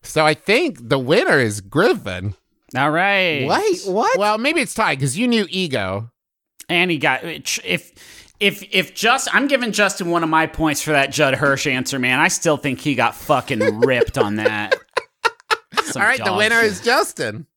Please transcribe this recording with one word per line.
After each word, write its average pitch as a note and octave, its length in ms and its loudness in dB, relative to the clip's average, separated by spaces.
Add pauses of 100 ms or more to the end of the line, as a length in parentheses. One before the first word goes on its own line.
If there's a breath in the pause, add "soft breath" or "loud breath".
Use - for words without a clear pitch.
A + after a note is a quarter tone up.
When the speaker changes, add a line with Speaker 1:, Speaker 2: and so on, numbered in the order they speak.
Speaker 1:
So D#3 240 0
I D#3 80 4
think G3 560 -2
the C#3 100 2
winner E3 400 2
is G#2+ 220 0
Griffin. G2+ 720 -2 (400)
Speaker 2:
All C#3 160 2
right. F3 560 0
Speaker 3:
Wait, E4+ 380 0
what? A3 320 0
Speaker 1:
Well, G#3 200 2
maybe C4 240 0
it's A3 120 -4
tied E3+ 260 0
'cause C3 180 -2
you B3 100 0
knew A3+ 220 2
Ego. A#2 600 -4 (600)
Speaker 2:
And F3 200 0
he E3 80 0
got, C#3 260 0
if, - 680 -6 (480 loud breath)
if, G3+ 240 0 (100)
if - 220 0
just, B3 400 0
I'm B3+ 120 4
giving B3 260 0
Justin F#3+ 360 0
one E3+ 140 2
of D#3+ 60 -2
my D#3+ 180 2
points D#3 340 0
for D#3 100 -4
that C#3 200 2
Judd C3+ 240 2
Hirsch C#3 320 0
answer, B2+ 320 -2
man. B2+ 200 2
I E3+ 100 4
still D#3 280 0
think C3+ 220 -4
he D3 160 -2
got A#2 200 0
fucking A#2+ 680 -2
ripped B2+ 360 0
on G#2 200 0
that. G#2+ 380 -2 (540)
Speaker 1:
<laughs> - 540 -6
Speaker 2:
Some C#4+ 180 -4
Speaker 1:
All G#3 60 2
right, B3+ 100 2
the A3+ 80 -6
Speaker 2:
dog G3+ 120 -2
Speaker 1:
winner A3+ 240 2
Speaker 2:
shit. A3 100 2
Speaker 1:
is F#3 100 -10
Justin. D3 760 -2